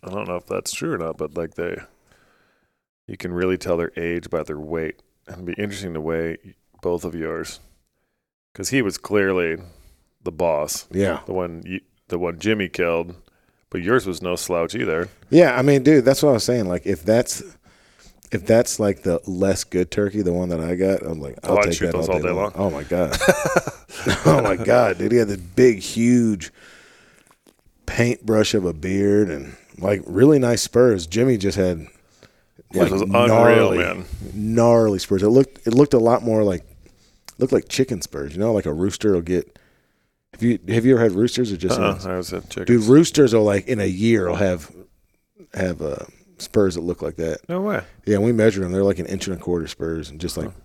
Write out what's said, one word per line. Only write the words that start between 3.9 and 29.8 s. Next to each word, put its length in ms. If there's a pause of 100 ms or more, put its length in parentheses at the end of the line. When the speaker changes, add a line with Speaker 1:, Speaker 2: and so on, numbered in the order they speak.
Speaker 1:
age 320
by 120
their 160
weight. 420 (280)
It'd 160
be 140
interesting 340
to 80
weigh 380 (420)
both 240
of 100
yours. 460 (920)
'Cause 160
he 100
was 160
clearly 640 (640)
the 80
boss. 580
Speaker 2:
Yeah. 360
Speaker 1:
The 80
one 320
you, 140 (280)
the 100
one 200
Jimmy 300
killed, 460 (560)
but 120
yours 240
was 160
no 120
slouch 400
either. 340 (220)
Speaker 2:
Yeah, 260
I 60
mean, 220
dude, 200
that's 180
what 80
I 20
was 120
saying. 220
Like, 200
if 180
that's, 380 (880)
if 140
that's, 340
like, 220
the 240
less 360
good 300
turkey, 300
the 100
one 160
that 120
I 140
got, 280
I'm 180
like, 240
Speaker 1:
Oh, 80
Speaker 2:
I'll 60
Speaker 1:
I'd 60
Speaker 2:
take 100
Speaker 1:
shoot 120
Speaker 2:
that 60
Speaker 1:
those 160
Speaker 2:
all 80
Speaker 1:
all 40
Speaker 2:
day 80
Speaker 1:
day 60
Speaker 2:
long. 100
Speaker 1:
long. 120
Speaker 2:
Oh 140
my 140
God. 380
Speaker 1:
<laughs> 1040
Speaker 2:
Oh 160
my 140
God, 420
dude. 140
He 60
had 100
this 80
big, 440
huge 680 (1400)
paintbrush 680
of 100
a 80
beard 580
and, 260 (220)
like, 280